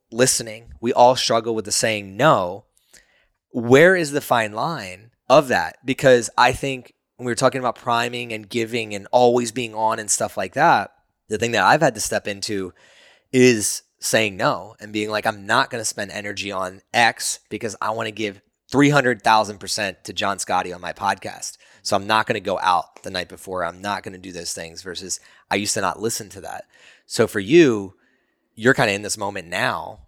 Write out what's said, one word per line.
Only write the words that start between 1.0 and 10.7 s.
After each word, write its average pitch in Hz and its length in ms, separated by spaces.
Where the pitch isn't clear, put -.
struggle 117 360
with 107 120
the 101 80
saying 101 420
no. 107 480
Where 135 460
is 151 140
the 143 100
fine 110 320
line 110 580
of 139 200
that? 87 340
Because 127 540
I 127 160
think 131 400
when 123 80
we 123 60
were 113 40
talking 131 240
about 123 160
priming 120 560
and 107 160
giving 113 480
and 101 160
always 120 400
being 113 240
on 110 240
and 104 100
stuff - 280
like 95 160
that, 131 380